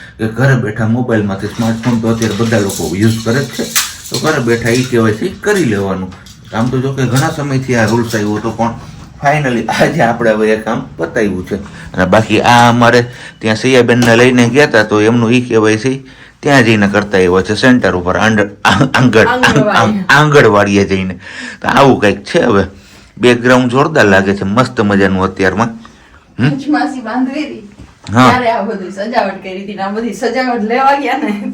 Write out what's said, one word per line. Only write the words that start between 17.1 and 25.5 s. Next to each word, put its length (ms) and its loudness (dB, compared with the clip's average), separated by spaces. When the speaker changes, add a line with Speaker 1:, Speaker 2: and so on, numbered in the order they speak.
Speaker 1:
આવ્યા 240 2
છે, 120 -2
સેન્ટર 400 2
ઉપર, 220 -2
આંડ-, 340 0
આંગણ-, 640 2
Speaker 2:
આંગણવાડી. 500 0
Speaker 1:
આંગ-, 300 0
આંગણવાડીએ 760 4
જઈને. 300 -4
તો 80 -8
આવું 320 4
કંઈક 240 0
છે. 180 -2
હવે 220 2
બેકગ્રાઉન્ડ 520 4
જોરદાર 340 2
લાગે 300 4
છે, 100 -6
મસ્ત 360 0
મજાનું 440 2
અત્યારમાં. 440 -2